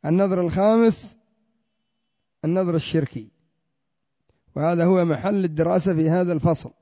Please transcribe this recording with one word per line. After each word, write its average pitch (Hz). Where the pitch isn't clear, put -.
النذر 185
الخامس 214
النذر 175
الشركي، 143
وهذا 165
هو 180
محل 185
الدراسة 170
في 160
هذا 175
الفصل 165